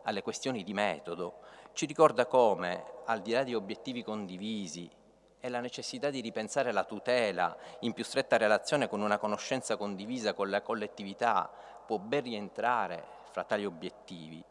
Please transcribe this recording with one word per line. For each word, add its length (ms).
alle 180
questioni 400
di 120
metodo, 640
ci 140
ricorda 400
come, 580
al 160
di 100
là 120
di 120
obiettivi 480
condivisi 880
e 80
la 140
necessità 480
di 100
ripensare 540
la 100
tutela 720
in 140
più 100
stretta 320
relazione 540
con 100
una 200
conoscenza 580
condivisa 560
con 160
la 120
collettività, 880
può 120
ben 260
rientrare 840
fra 140
tali 180
obiettivi 880